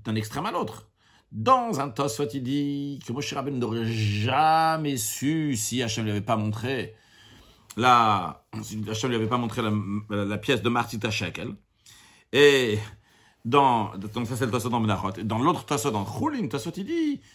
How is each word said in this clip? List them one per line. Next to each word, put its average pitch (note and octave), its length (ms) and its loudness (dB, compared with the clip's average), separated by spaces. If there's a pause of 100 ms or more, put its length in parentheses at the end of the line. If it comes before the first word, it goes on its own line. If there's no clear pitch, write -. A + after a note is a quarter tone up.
d'un A2 100 -2
extrême C3+ 320 -4
à - 40 -4
l'autre. - 380 -6 (420)
Dans A3+ 500 2
un C#3+ 80 -2
Tosfot, C#3+ 440 -2
il C#3 80 -4
dit C#3+ 640 -2
que B2 80 -6
Moshe C#3+ 180 -4
Rabbeinu C#3 280 -4
n'aurait A2+ 260 0
jamais C#3 1120 2
su D3 580 -2
si A#2+ 280 -2
Hachem A2+ 200 -2
lui A2 60 0
avait G#2 120 0
pas A2+ 140 0
montré A2 600 -4 (800)
la, A2 680 4 (200)
si G#2+ 260 -8
Hachem A2 220 -2
lui A#2 60 0
avait A2 100 0
pas A#2+ 100 0
montré A#2 240 -2
la, A2 100 0 (380)
la, G#2 160 -2
la G2+ 140 -4
pièce A#2+ 240 0
de A#2+ 60 2
Matzit A#2+ 360 -2
HaShekel. G2 480 -6 (800)
Et B2+ 480 6 (680)
dans, A#2+ 500 4
donc G#2 300 -6
ça B2+ 100 -6
c'est B2+ 100 0
le A2+ 60 -2
Tosfot A#2+ 180 -2
dans A#2 100 0
Menachot. G2 380 0
Et F2+ 60 -8
dans A2 140 -2
l'autre E3 280 2
Tosfot, D3 260 0
dans G#2+ 140 -2
Choulin, G#3+ 420 -4
Tosfot C#3+ 240 -6
il F#3+ 140 -8
dit D4+ 360 -2 (140)